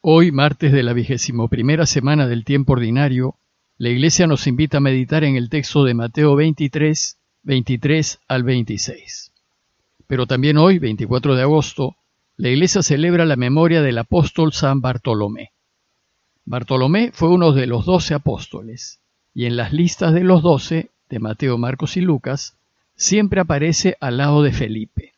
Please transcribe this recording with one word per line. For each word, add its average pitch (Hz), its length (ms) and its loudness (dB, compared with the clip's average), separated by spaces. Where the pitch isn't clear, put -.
Hoy, 165 240 6
martes 143 400 0
de 139 120 4
la 120 100 0
vigésimo 120 540 -2
primera 139 400 0
semana 143 400 0
del 117 180 -4
tiempo 139 280 2
ordinario, 127 640 0
la 120 100 -2
Iglesia 156 380 2
nos 147 180 0
invita 143 320 0
a - 20 2
meditar 135 440 0
en 139 120 2
el 120 140 -2
texto 147 340 0
de 120 120 2
Mateo 143 400 2
veintitrés, 151 800 -2
veintitrés 139 880 -2
al 127 160 -2
veintiséis. - 880 -6
Pero 127 220 -2
también 143 320 2
hoy, 180 180 6
veinticuatro 123 560 -2
de 127 80 2
agosto, 147 540 -2
la 127 120 -2
Iglesia 175 340 0
celebra 165 420 0
la 147 100 0
memoria 156 460 2
del 127 160 0
apóstol 156 560 0
San 135 260 0
Bartolomé. 113 760 -4
Bartolomé 131 640 0
fue 165 180 0
uno 175 220 4
de 135 140 2
los 117 200 -2
doce 175 280 0
apóstoles, 113 840 -8
y 120 120 -6
en 120 120 -2
las 117 160 -4
listas 170 400 0
de 180 100 2
los 180 200 4
doce, 165 480 0
de 123 80 -10
Mateo, 110 400 -4
Marcos 131 400 -4
y 180 40 0
Lucas, 143 540 -2
siempre 196 460 0
aparece 151 580 0
al 123 180 -4
lado 147 260 2
de 135 80 2
Felipe. 110 680 -8